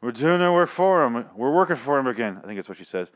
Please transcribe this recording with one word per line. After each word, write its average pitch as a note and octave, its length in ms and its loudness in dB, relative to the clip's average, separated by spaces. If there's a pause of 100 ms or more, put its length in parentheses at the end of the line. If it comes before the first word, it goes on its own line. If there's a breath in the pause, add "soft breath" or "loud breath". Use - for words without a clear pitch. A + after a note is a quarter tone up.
We're A#2+ 100 -8
doing D#3 300 0
our F3+ 120 2
work F3 160 4
for F#3 340 2
him. A#2 220 0 (100)
We're B2 180 -2
working F3 220 2
for C#3 220 -2
him C3+ 100 0
again. G#2+ 360 -4
I - 20 -20
think G2+ 120 -12
that's F#2+ 120 -10
what F#2+ 80 -14
she F#2 80 -20
says. F2+ 300 -8